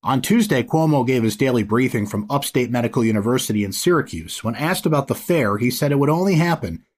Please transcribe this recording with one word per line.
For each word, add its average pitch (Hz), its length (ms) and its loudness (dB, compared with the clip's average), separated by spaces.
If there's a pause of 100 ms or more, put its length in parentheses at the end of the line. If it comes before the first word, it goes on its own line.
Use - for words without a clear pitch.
On 123 200 0
Tuesday, 208 400 2
Cuomo 156 420 2
gave 123 200 2
his 107 100 0
daily 123 300 2
briefing 113 420 0
from 104 240 -6
Upstate 135 400 -2
Medical 120 340 0
University 110 600 0
in 98 80 -6
Syracuse. 123 720 -2
When 113 100 -4
asked 165 320 -4
about 147 220 0
the 123 80 -2
fair, 120 400 0
he 117 120 0
said 143 220 -2
it 143 80 2
would 139 120 2
only 180 260 2
happen 156 480 -2 (140)